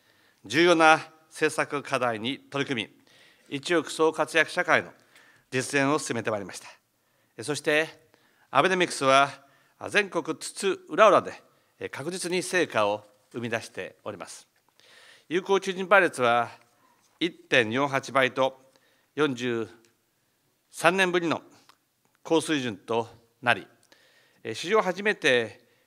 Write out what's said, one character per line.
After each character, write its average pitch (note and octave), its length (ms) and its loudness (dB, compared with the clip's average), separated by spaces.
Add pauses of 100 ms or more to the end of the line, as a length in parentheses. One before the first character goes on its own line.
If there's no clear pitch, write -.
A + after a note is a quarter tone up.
(440)
重 C#3 220 2
要 F3+ 100 6
な D#3+ 240 6 (300)
政 D#3 200 -2
策 C#3+ 320 -4
課 C#3 160 -4
題 A#2+ 220 -2
に B2 200 -6
取 C#3 260 -6
り - 20 -14
組 A#2 220 -4 (580)
み、 D3 80 -10
一 C#3+ 200 -4
億 D#3+ 140 0
総 D#3+ 220 2
活 D#3 240 -4
躍 D#3 160 2
社 F3 140 -2
会 C3+ 180 2
の F2 80 -14 (580)
実 C3 300 -2
現 C#3 160 2
を D#3 40 -2
進 D3 180 -6
め A2+ 60 -6
て A#2+ 60 -4
ま A2 60 -2
い G#2 60 -6
り G2 40 -10
ま F2 60 -14
し - 80 -16
た。 - 80 -20 (720)
そ C#3+ 140 -4
し C#3 60 -10
て、 D#3 260 0 (640)
ア C3 100 4
ベ E3+ 60 4
ノ F#3 80 2
ミ F3+ 100 2
ク E3+ 60 -12
ス - 140 -4
は C3+ 240 6 (600)
全 G3 200 0
国 D#3 280 -6
津 - 340 -8
々 - 180 -6
浦 F#3+ 200 6
々 A#2 220 4 (480)
で G2 80 -10
確 C#3 240 -10
実 F3+ 180 -8
に F3 140 -2
成 F3 240 0
果 A2 180 0
を G#2 200 -2 (260)
生 C3+ 80 -12
み A#2 100 -8
出 A2 120 -4
し - 80 -18
て F#2 340 -14
お A2+ 80 -10
り G2 60 -14
ま E2 100 -14
す。 - 180 -20 (840)
有 F3 120 -2
効 F#3+ 200 2
求 G3 100 -6
人 F#3 160 -8
倍 G3 140 6
率 D3 200 0
は A#2 280 2 (680)
一 G#3+ 140 -4
点 A#2 400 0
四 C3+ 160 0
八 C3+ 240 -4
倍 C3 220 2
と、 C3 260 -2 (560)
四 C#3+ 200 0
十 A#2 340 -4 (1000)
三 F3 280 0
年 F3+ 160 2
ぶ F3+ 80 0
り E3 80 -2
の B2 120 -2 (840)
高 D#3+ 180 2
水 D3+ 180 -2
準 B2 160 -6
と A2+ 320 -4 (340)
な A#2+ 120 2
り、 F#2 140 -4 (840)
史 D#3 160 -8
上 A3 120 4
初 F#3 220 -6
め G#3 120 0
て A#2+ 460 0 (260)